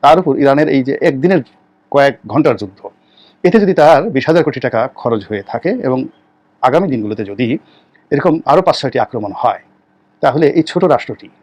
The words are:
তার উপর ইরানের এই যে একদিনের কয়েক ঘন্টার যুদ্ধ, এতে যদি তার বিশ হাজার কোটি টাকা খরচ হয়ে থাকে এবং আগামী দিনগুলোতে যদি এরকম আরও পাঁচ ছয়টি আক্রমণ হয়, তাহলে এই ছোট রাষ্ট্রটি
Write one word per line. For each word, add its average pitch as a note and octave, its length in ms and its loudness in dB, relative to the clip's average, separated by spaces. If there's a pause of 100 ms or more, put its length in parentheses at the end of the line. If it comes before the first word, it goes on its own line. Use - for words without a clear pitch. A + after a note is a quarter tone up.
তার D#3 180 6
উপর D#3 180 -2
ইরানের C#3+ 320 2
এই C3+ 140 0
যে C3+ 180 -4
একদিনের D3 400 0 (500)
কয়েক C#3 220 2 (140)
ঘন্টার B2+ 300 0
যুদ্ধ, G2+ 220 -14 (640)
এতে G#3+ 160 4
যদি G3 140 2
তার D3+ 360 4
বিশ C3 180 -2
হাজার D#3+ 160 2
কোটি C#3 160 -4
টাকা A#2+ 360 -2
খরচ A2+ 340 -4
হয়ে G2+ 140 -8
থাকে - 260 -6
এবং C3+ 380 -4 (540)
আগামী D3+ 260 2
দিনগুলোতে A2 380 -6
যদি A2 320 -4 (540)
এরকম D#3 340 0
আরও D3+ 160 2
পাঁচ F3+ 200 2
ছয়টি B2+ 180 -4
আক্রমণ A2 360 -6
হয়, G#2 260 -4 (640)
তাহলে D3+ 240 2
এই D3+ 160 2
ছোট F3+ 200 -2
রাষ্ট্রটি B2 440 -2 (160)